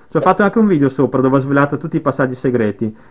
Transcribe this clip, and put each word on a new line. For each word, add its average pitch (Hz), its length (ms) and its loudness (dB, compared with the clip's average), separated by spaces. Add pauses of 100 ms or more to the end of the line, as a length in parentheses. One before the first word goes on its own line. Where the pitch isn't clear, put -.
Ci 160 100 -4
ho - 20 0
fatto 190 240 2
anche 202 160 0
un 214 60 4
video 147 220 2
sopra 131 320 0
dove 131 160 2
ho 135 40 0
svelato 143 360 0
tutti 165 200 -8
i 151 40 -4
passaggi 131 360 -2
segreti. 113 600 -2 (140)